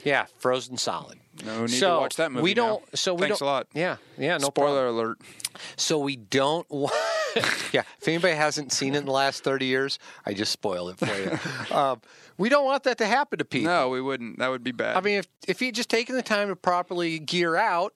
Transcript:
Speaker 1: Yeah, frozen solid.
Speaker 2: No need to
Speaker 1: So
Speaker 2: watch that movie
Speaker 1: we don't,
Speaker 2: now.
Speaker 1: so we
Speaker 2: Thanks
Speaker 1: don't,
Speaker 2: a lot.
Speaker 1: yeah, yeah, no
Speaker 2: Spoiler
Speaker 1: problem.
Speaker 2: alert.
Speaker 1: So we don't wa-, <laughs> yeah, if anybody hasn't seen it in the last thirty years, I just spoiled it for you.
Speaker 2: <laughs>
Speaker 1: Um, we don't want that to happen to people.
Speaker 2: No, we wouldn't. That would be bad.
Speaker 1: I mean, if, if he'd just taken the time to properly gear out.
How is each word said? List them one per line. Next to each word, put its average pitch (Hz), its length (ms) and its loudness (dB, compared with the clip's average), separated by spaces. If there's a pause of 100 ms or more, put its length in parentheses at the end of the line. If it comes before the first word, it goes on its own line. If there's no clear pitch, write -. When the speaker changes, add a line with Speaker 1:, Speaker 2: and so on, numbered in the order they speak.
Speaker 1:
Yeah, 135 220 2 (140)
frozen 127 380 0
solid. - 420 -6 (240)
Speaker 2:
No 110 180 -6
need 117 80 0
to 117 60 0
Speaker 1:
So 170 260 4
Speaker 2:
watch 135 140 -2
that 160 160 0
movie 127 120 0
Speaker 1:
we 185 100 4
don't, 220 280 0
Speaker 2:
now. - 140 -20
Speaker 1:
so - 180 0
we 175 140 0
Speaker 2:
Thanks 202 120 0
Speaker 1:
don't, 139 80 0
Speaker 2:
a 139 40 2
lot. 131 220 0
Speaker 1:
yeah, 151 240 -2 (200)
yeah, 160 200 0
no 139 100 0
Speaker 2:
Spoiler 143 380 2
Speaker 1:
problem. 120 100 0 (100)
Speaker 2:
alert. 113 120 -4 (580)
Speaker 1:
So - 240 0
we 139 160 -2
don't 135 540 0
wa-, 143 200 -2 (240)
<laughs> 605 220 0 (380)
yeah, 127 100 4 (160)
if - 80 -4
anybody 170 280 2
hasn't 151 360 0
seen 139 240 0
it 147 40 2
in 143 60 -4
the 139 60 -2
last 135 320 2
thirty 135 220 0
years, 131 320 0 (280)
I 107 80 -2
just 101 180 -2
spoiled 90 400 -4
it 92 140 -4
for 107 120 -2
you. 120 580 -6
Speaker 2:
<laughs> - 0 -
Speaker 1:
Um, 135 260 2 (360)
we 196 120 0
don't 285 160 4
want 269 180 2
that 254 160 0
to 226 80 2
happen 240 320 2
to 139 60 0
people. 143 260 0
Speaker 2:
No, 151 180 2
we 127 120 -2
wouldn't. 131 380 -6
That 123 100 0
would 127 140 -4
be 127 80 -2
bad. 113 260 -2
Speaker 1:
I 190 40 2
mean, 202 180 0
if, 180 80 -6 (200)
if 180 120 -4
he'd 247 160 -4
just 233 140 -4
taken 240 260 0
the 254 80 -2
time 208 260 0
to 185 60 -4
properly 175 640 0
gear 165 360 0
out. 190 400 2